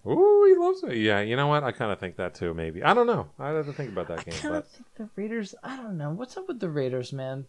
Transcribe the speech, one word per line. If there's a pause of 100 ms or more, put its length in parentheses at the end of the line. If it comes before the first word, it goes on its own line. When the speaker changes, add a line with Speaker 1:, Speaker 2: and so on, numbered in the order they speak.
Speaker 1:
Ooh,
he
loves
it.
Yeah,
you
know
what?
I
kinda
think
that
too,
maybe.
I
don't
know.
I'd
have
to
think
about
that
Speaker 2:
I
Speaker 1:
game,
Speaker 2:
kinda
Speaker 1:
but
Speaker 2:
think
the
Raiders, (100)
I
don't
know.
What's
up
with
the
Raiders,
man?